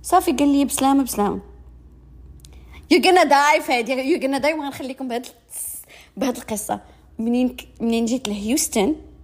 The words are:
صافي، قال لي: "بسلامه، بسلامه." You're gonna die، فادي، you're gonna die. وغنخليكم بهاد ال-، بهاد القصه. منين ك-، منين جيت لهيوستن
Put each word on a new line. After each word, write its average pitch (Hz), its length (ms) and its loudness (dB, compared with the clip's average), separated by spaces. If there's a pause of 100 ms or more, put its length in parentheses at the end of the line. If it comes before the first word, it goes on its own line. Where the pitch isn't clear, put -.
صافي، 359 280 2
قال 285 160 2
لي: 277 180 4
"بسلامه، 269 380 2
بسلامه." 202 380 -2 (1500)
You're 349 100 6
gonna 359 260 6
die، 294 320 4
فادي، 254 340 -2
you're 269 260 -2
gonna 269 220 -2
die. 302 100 2
وغنخليكم 269 540 -10
بهاد 247 180 -6
ال-، - 60 -18 (880)
بهاد 240 200 -4
القصه. 208 420 -8 (400)
منين 240 300 0
ك-، - 180 -14 (140)
منين 226 240 0
جيت 247 220 -4
لهيوستن 214 680 -2 (280)